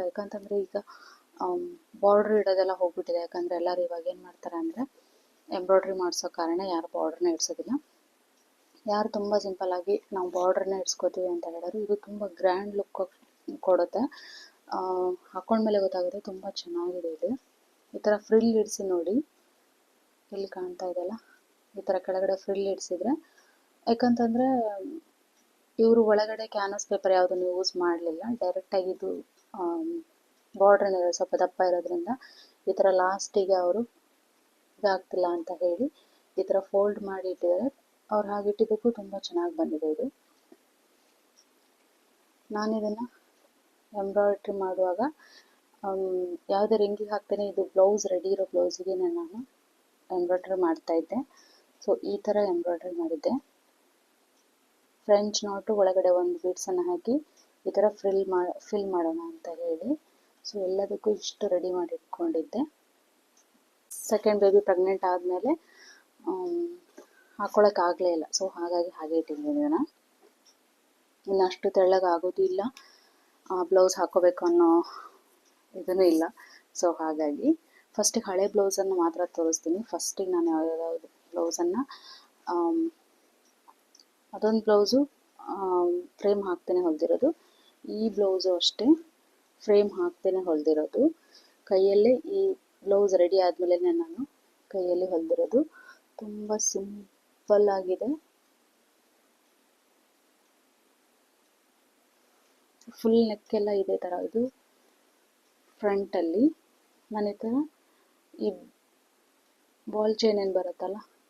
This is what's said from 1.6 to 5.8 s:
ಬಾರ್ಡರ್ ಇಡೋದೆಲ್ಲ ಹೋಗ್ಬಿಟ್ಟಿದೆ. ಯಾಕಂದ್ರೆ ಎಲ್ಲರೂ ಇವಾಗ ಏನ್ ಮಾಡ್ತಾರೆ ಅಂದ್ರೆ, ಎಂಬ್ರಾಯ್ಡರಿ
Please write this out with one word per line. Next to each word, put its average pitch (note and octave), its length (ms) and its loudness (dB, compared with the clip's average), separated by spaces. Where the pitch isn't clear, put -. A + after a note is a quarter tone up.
ಬಾರ್ಡರ್ G#3 340 4
ಇಡೋದೆಲ್ಲ F#3+ 380 2
ಹೋಗ್ಬಿಟ್ಟಿದೆ. F3+ 460 -2
ಯಾಕಂದ್ರೆ F3 380 -4
ಎಲ್ಲರೂ F3+ 260 -2
ಇವಾಗ E3+ 260 -6
ಏನ್ - 160 -8
ಮಾಡ್ತಾರೆ - 320 -14
ಅಂದ್ರೆ, E4 360 -6
ಎಂಬ್ರಾಯ್ಡರಿ F#3 380 2